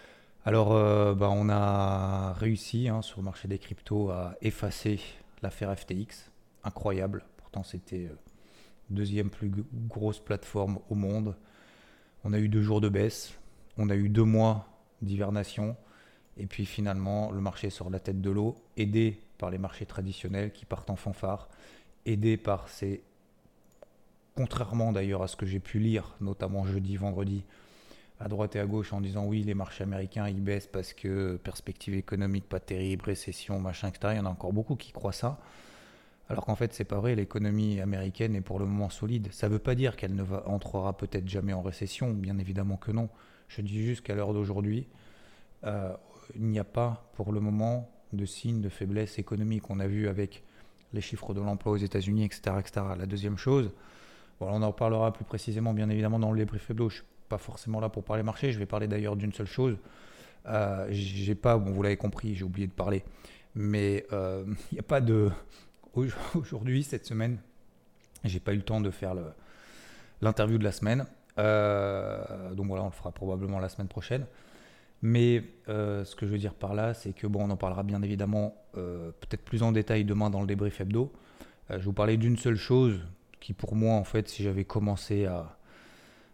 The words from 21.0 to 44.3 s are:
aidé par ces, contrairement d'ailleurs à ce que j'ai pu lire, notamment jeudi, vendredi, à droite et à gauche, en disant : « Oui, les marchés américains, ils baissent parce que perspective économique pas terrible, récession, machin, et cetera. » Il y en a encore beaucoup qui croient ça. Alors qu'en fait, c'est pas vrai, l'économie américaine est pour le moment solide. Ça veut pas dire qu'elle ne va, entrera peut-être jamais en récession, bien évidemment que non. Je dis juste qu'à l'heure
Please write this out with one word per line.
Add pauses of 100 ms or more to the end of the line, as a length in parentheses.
aidé
par
ces, (1300)
contrairement
d'ailleurs
à
ce
que
j'ai
pu
lire,
notamment
jeudi,
vendredi, (760)
à
droite
et
à
gauche,
en
disant : «
Oui,
les
marchés
américains,
ils
baissent
parce
que
perspective
économique
pas
terrible,
récession,
machin,
et
cetera. »
Il
y
en
a
encore
beaucoup
qui
croient
ça. (920)
Alors
qu'en
fait,
c'est
pas
vrai,
l'économie
américaine
est
pour
le
moment
solide.
Ça
veut
pas
dire
qu'elle
ne
va,
entrera
peut-être
jamais
en
récession,
bien
évidemment
que
non. (400)
Je
dis
juste
qu'à
l'heure